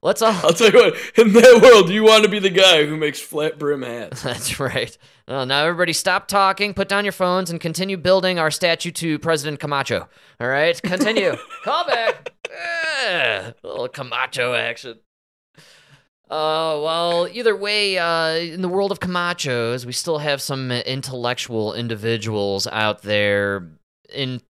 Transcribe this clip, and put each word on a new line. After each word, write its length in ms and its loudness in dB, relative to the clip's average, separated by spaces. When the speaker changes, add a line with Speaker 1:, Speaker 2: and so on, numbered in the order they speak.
Speaker 1:
Let's 200 -2
all 100 4
Speaker 2:
I'll 100 4
tell 180 6
you 80 8
what, 160 6
in 180 6
that 280 10
world, 300 10
you 120 0
want 200 8
to 60 4
be 100 -2
the 100 2
guy 360 6
who 120 -4
makes 220 -4
flat 400 -6
brim 240 -4
hats. 400 -10
Speaker 1:
<laughs> 0 -
That's 360 -8
right. 380 -6
Well, 180 -6
now 180 0
everybody 300 0
stop 340 -2
talking, 460 0
put 160 -4
down 160 -2
your 60 -4
phones, 400 -2
and 100 -6
continue 360 -6
building 420 2
our 100 0
statue 420 -2
to 280 -4
President 400 -4
Camacho. 500 -4
All 80 -4
right, 340 0
continue. 540 0
Speaker 2:
<laughs> 140 -18
Speaker 1:
Call 220 -2
back. 480 -4
Yeah, 1000 -6
a 40 -16
little 220 -8
Camacho 680 -6
action. 420 -8
Uh, 500 -4
well, 500 -2
either 240 -2
way, 440 -2
uh, 380 0
in 260 -6
the 60 -2
world 220 -2
of 80 -8
Camachos, 880 -4
we 60 -12
still 260 -4
have 240 -4
some 300 -6
intellectual 1040 -6
individuals 880 -4
out 380 -4
there 680 -2
in 400 -8